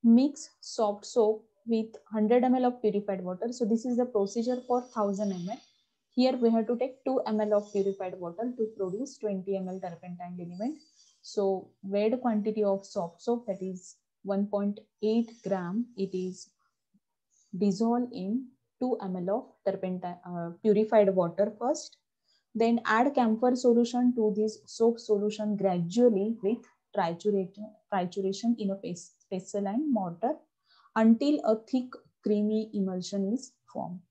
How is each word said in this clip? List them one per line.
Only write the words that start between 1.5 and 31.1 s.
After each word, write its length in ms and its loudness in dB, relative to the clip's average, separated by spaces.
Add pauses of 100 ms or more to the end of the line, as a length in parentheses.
with 220 0 (240)
hundred 320 4
M 120 4
L 100 0
of 160 0
purified 400 -2
water. 300 -6
So 120 -4
this 220 0
is 100 -2
the 100 2
procedure 520 -2 (100)
for 140 0
thousand 500 -2
M 180 -6
L. 120 -10 (500)
Here 240 2
we 160 4
have 160 2
to 100 0
take 280 -6
two 200 0
M 140 0
L 140 2
of 180 0
purified 480 -2
water 380 -6
to 180 0
produce 420 -6
twenty 380 -4
M 140 -6
L 100 -8
turpentine 580 -12
liniment. 420 -8 (420)
So 480 -2 (120)
weighed 380 0
quantity 460 0
of 200 0
soft 360 -8
soap, 260 -2
that 140 -6
is 340 -10 (280)
one 240 0
point 320 -2 (240)
eight 280 2 (160)
gram, 380 -2 (100)
it 220 -4
is 320 -8 (1080)
dissolved 540 0
in 360 -6 (340)
two 200 -2
M 140 -6
L 220 -2
of 340 -6
turpentine, 460 -6 (100)
uh, 220 -6 (120)
purified 540 4
water 420 0
first. 400 -6 (600)
Then 280 4
add 280 2
camphor 440 2
solution 580 4
to 180 2
this 320 -2
soap 320 0
solution 600 -2
gradually 840 2
with 180 0 (360)
trituration, 680 -2 (280)
trituration 640 0
in 140 -2
a 40 -2
pes-, 360 -10 (180)
pestle 380 -4
and 240 -2
mortar 440 -2 (600)
until 480 6